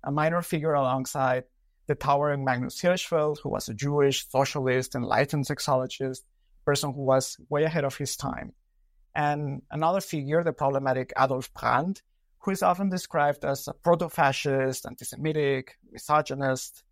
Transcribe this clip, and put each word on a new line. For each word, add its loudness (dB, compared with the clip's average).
a -6
minor 0
figure -2
alongside 0
the 2
towering 2
Magnus -2
Hirschfeld, 2
who -6
was -4
a -8
Jewish, 2
socialist, 0
enlightened 0
sexologist, -2
person 0
who -8
was 2
way 2
ahead 0
of -4
his -6
time. -8
And -2
another 0
figure, 0
the 0
problematic 0
Adolf 0
Brandt, 0
who -4
is -2
often 2
described 0
as -4
a -10
proto-fascist, 0
anti-Semitic, -4
misogynist. -2